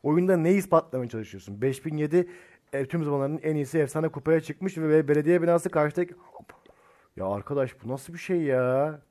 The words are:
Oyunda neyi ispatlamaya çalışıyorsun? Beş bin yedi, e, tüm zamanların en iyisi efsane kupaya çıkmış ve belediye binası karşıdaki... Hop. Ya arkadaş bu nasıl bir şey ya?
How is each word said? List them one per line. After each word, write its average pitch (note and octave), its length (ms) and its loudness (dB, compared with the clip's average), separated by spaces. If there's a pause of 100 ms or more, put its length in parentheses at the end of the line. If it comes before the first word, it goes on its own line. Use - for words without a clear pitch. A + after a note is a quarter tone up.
Oyunda F3 340 2
neyi E3+ 200 4
ispatlamaya C#3+ 520 0
çalışıyorsun? G2+ 520 -10
Beş C3+ 240 -2
bin D3+ 120 -4
yedi, E3 320 0 (440)
e, C#3 120 -2
tüm E3 180 -4
zamanların C#3+ 400 -2
en D#3 120 -2
iyisi D3 240 0
efsane D#3 300 0
kupaya D#3 320 0
çıkmış D#3+ 360 -8
ve D#3 300 4
belediye D3+ 340 4
binası E3+ 280 2
karşıdaki... D#3+ 440 0 (180)
Hop. - 220 -20 (640)
Ya F#2+ 120 -6
arkadaş A#2+ 560 -4
bu A2+ 60 -10
nasıl C#3 240 -10
bir E3+ 60 -14
şey F3 220 -2
ya? C3+ 580 0 (120)